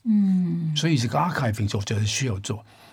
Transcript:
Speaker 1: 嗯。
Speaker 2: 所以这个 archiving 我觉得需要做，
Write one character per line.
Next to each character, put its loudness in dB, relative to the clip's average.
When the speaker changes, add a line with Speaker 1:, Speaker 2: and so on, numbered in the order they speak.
Speaker 1:
嗯。 2
Speaker 2:
所 0
以 4
这 2
个 -2
archiving 0
我 -2
觉 -4
得 0
需 -2
要 -2
做， -6